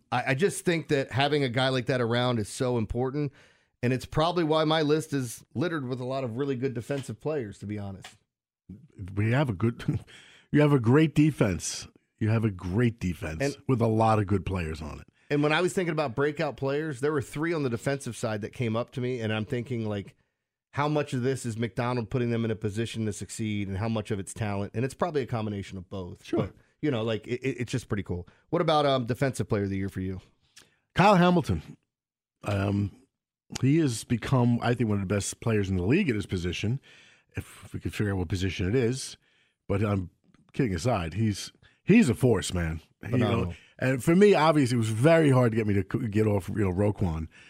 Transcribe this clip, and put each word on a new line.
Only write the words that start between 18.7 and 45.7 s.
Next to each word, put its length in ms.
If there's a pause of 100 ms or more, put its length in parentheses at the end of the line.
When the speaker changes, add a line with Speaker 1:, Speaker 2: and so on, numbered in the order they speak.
Speaker 1:
up 160
to 100
me, 180
and 120
I'm 120
thinking, 420
like, 300 (560)
how 160
much 240
of 100
this 240
is 120
McDonald 520
putting 200
them 160
in 40
a 60
position 500
to 60
succeed, 560
and 100
how 120
much 200
of 80
it's 160
talent? 400
And 120
it's 80
probably 280
a 40
combination 520
of 120
both. 340
Speaker 2:
Sure. 220
Speaker 1:
But, 80 (260)
you 100
know, 120
like, 240
it, 160
it, 180
it's 100
just 180
pretty 160
cool. 220 (220)
What 140
about, 240
um, 180
defensive 460
player 140
of 60
the 60
year 140
for 100
you? 220 (720)
Speaker 2:
Kyle 220
Hamilton. 600 (680)
Um, 480 (680)
he 160
has 260
become, 580
I 120
think, 140
one 120
of 80
the 60
best 260
players 300
in 60
the 100
league 220
at 80
his 100
position, 540 (560)
if 360
we 80
could 140
figure 180
out 60
what 100
position 400
it 60
is. 420 (520)
But, 160
um, 260 (420)
kidding 220
aside, 400
he's, 380 (300)
he's 260
a 60
force, 400
man. 260 (220)
You 80
know, 80
Speaker 1:
Phenomenal. 360 (240)
Speaker 2:
and 260
for 120
me, 180
obviously, 420
it 20
was 100
very 420
hard 220
to 40
get 100
me 80